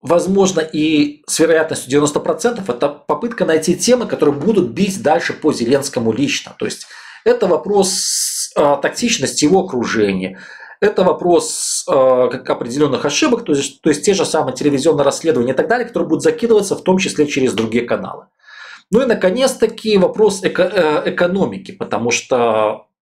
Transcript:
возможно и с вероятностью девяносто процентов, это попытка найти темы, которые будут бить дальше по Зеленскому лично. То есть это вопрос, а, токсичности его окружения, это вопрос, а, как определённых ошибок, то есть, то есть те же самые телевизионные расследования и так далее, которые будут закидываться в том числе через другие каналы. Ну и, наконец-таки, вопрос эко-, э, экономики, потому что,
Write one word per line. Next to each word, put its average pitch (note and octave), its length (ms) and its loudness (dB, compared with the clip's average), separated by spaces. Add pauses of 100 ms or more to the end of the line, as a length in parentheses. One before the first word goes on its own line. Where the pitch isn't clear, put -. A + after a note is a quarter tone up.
возможно F3 600 2
и D3+ 640 0
с - 120 -4
вероятностью D#3 500 2
девяносто D3 300 2
процентов, G3 500 -2
это B2+ 200 -2
попытка - 560 -4
найти D#3+ 300 2
темы, A#3 320 0
которые C#3+ 280 2
будут D#3 360 0
бить F#3 300 -2
дальше C3 320 0
по D3 200 0
Зеленскому A#2+ 580 0
лично. - 460 -4
То A2+ 80 -6
есть - 220 -12 (380)
это A#3 220 2
вопрос, - 1080 -2
а, C#3+ 220 4
токсичности D3+ 680 -2
его F#3 200 4
окружения, G2 760 -2 (420)
это G#3 220 2
вопрос, - 840 0
а, C3 400 4
как B2 200 -10
определённых C3 560 -2
ошибок, A#3+ 380 0
то - 80 -4
есть, C#3 300 -2
то E3 80 2
есть - 160 0
те G3+ 80 4
же E3+ 120 0
самые C#3 300 -2
телевизионные C#3+ 480 2
расследования C3+ 480 0
и C3 40 -2
так D3+ 120 0
далее, A#3+ 180 0
которые E3 220 -4
будут D3+ 160 -2
закидываться A#3 520 2
в - 80 -16
том F#3 140 2
числе D3+ 300 0
через C3 260 0
другие A2 320 -2
каналы. G2 420 -6 (640)
Ну A3 100 4
и, C#4 40 0
наконец-таки, A3 960 0
вопрос G3 420 2
эко-, F3+ 320 0
э, E3 400 0
экономики, F3 600 -2
потому A2+ 360 -4
что, A2 800 0 (260)